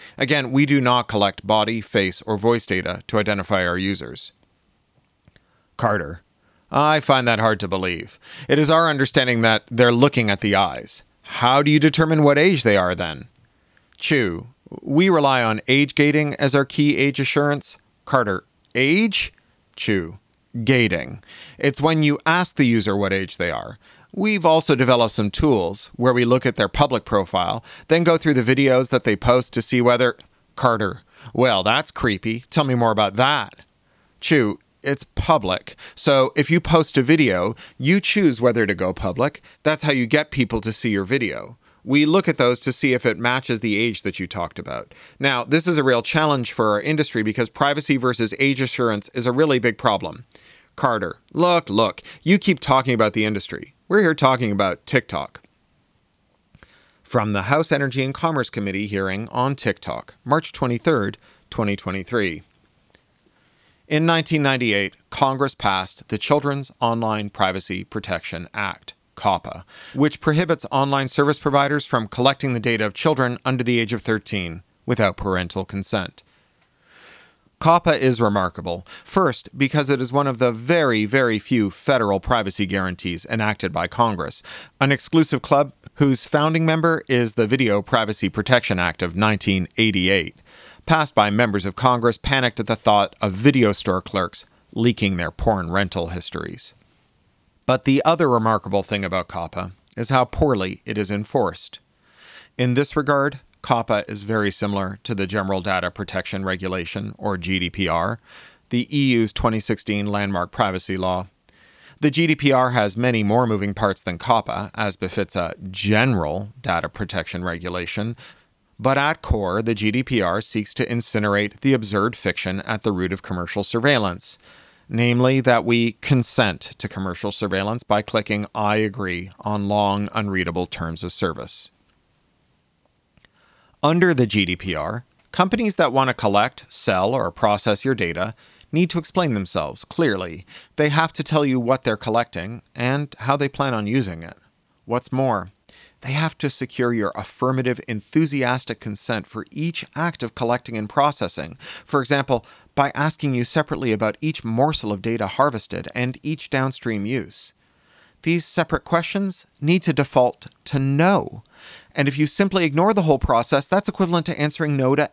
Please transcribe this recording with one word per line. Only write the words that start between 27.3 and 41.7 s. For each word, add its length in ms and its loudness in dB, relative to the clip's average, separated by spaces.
then 160 4
go 140 4
through 160 0
the 220 2
videos 340 2
that 160 0
they 100 2
post 380 2
to 80 0
see 180 0
whether." 380 2
Carter. 460 0
"Well, 300 2
that's 280 0
creepy. 580 -4
Tell 160 2
me 100 0
more 160 2
about 240 0
that." 400 0
Chu. 400 2
"It's 200 -4
public. 720 -2
So 400 2
if 140 0
you 120 4
post 360 2
a 40 4
video, 540 2
you 220 2
choose 400 2
whether 260 2
to 100 0
go 180 -2
public. 480 -4
That's 200 0
how 80 2
you 140 2
get 260 0
people 300 0
to 100 -4
see 200 -2
your 120 0
video. 540 -4